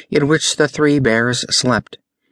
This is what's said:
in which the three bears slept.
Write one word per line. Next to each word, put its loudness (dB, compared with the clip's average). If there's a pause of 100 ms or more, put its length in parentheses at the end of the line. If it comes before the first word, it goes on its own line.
in 0
which 0
the 0
three 0
bears 0 (100)
slept. -2 (340)